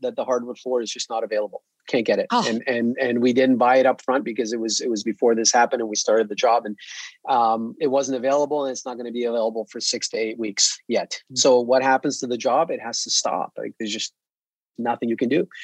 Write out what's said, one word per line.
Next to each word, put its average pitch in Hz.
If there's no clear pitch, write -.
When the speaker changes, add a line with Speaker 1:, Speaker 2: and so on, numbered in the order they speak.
Speaker 1:
that 123
the 123
hardwood 123
floor 127
is 107
just -
not 113
available. 107
Can't 120
get 104
it. -
Speaker 2:
Oh. 233
Speaker 1:
And, 117
and, 120
and 123
we 123
didn't 131
buy 123
it 131
up 127
front 131
because 113
it 117
was, 110
it 127
was 107
before 117
this 110
happened 120
and 110
we 104
started 110
the 104
job, 117
and, 107
um, 113
it 151
wasn't 135
available, 143
and 131
it's 120
not 123
gonna 120
be 120
available 113
for 120
six -
to -
eight 110
weeks 107
yet. 101
Speaker 2:
Mm. 127
Speaker 1:
So 127
what 127
happens 131
to 135
the 120
job? 139
It 120
has 117
to -
stop. -
Like, 113
there's 107
just 107
nothing 117
you 113
can 120
do. 160